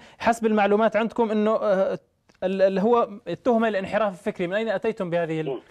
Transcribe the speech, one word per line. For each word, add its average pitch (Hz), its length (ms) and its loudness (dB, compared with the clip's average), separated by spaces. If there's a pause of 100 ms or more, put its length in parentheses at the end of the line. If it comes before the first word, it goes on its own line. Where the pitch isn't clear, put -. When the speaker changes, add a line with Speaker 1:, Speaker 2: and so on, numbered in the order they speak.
(180)
Speaker 1:
حسب 226 280 0
المعلومات 208 500 2
عندكم 220 340 0
أنه، 214 260 2
آه، 190 420 0 (460)
ال-، 190 180 0
اللي 190 180 2
هو 233 280 2 (200)
التهمة 226 400 0
الانحراف 202 440 -2
الفكري، 185 340 -6
من 180 80 -6
أين 226 140 -2
أتيتم 196 420 -4
بهذه 160 320 -2
Speaker 2:
مم. 131 180 -6 (100)